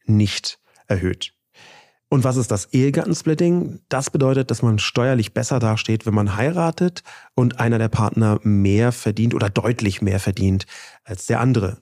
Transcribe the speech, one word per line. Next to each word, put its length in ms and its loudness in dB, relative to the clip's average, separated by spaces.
nicht 540 0
erhöht. 480 -4
Und 160 2
was 120 2
ist 140 -2
das 220 -4
Ehegattensplitting? 1160 0
Das 220 -4
bedeutet, 400 0
dass 100 -4
man 180 2
steuerlich 540 0
besser 280 -2
dasteht, 440 -2
wenn 80 -2
man 240 0
heiratet 680 -2
und 240 2
einer 200 2
der 100 0
Partner 540 2
mehr 500 2
verdient 420 -2
oder 140 -2
deutlich 540 -2
mehr 180 0
verdient 460 0
als 200 -12
der 160 -2
andere. 420 0